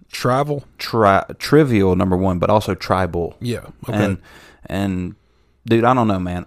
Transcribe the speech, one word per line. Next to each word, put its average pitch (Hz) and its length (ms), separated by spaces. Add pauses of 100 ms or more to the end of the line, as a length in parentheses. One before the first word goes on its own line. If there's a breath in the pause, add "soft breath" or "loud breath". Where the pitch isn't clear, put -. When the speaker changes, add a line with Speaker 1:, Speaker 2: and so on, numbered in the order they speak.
(120)
Speaker 1:
Tribal? 139 520 (140)
Speaker 2:
Tri-, 101 480 (120)
trivial, 113 580
number 92 220
one, 92 220
but 95 100
also 104 260
tribal. 87 640
Speaker 1:
Yeah. 117 280 (200)
Okay. - 60
Speaker 2:
And, 98 280 (440 loud breath)
and, 92 500 (520)
dude, 113 160
I 120 100
don't 120 140
know, 98 120
man. 90 280